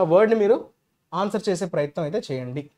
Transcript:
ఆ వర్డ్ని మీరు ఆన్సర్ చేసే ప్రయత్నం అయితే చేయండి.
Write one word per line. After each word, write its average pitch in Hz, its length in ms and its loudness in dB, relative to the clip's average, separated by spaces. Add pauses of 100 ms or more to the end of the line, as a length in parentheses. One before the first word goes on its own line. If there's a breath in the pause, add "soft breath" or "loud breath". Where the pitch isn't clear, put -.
ఆ - 20 2 (100)
వర్డ్ని 220 300 6
మీరు 226 120 4 (680)
ఆన్సర్ 208 260 -4
చేసే 185 260 -2
ప్రయత్నం 147 340 -2
అయితే 160 200 -4
చేయండి. 131 360 -8 (140)